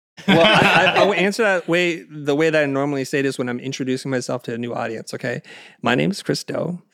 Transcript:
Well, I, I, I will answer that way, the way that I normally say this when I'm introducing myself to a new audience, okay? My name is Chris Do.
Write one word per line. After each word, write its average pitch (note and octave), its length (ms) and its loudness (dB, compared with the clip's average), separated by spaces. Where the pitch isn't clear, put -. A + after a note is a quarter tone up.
Well, E3+ 160 6
I, F#3 400 4
I, F3 160 2
I F3+ 60 6
will G3+ 80 2
answer G3 280 0
that F#3+ 240 0
way, F3 360 0
the D3 320 -4
way D#3+ 160 2
that D#3 120 4
I D3 40 2
normally C#3 400 -2
say C#3 160 -2
this C3+ 160 -2
when B2 100 -4
I'm B2 100 -4
introducing C3 520 -4
myself B2+ 320 -4
to B2 100 -8
a A#2 60 -6
new A#2+ 160 -8
audience, A#2 400 -8
okay? B2 260 -6
My A#2 140 0
name C#3 160 2
is G3 120 -8
Chris - 220 -4
Do. - 340 -6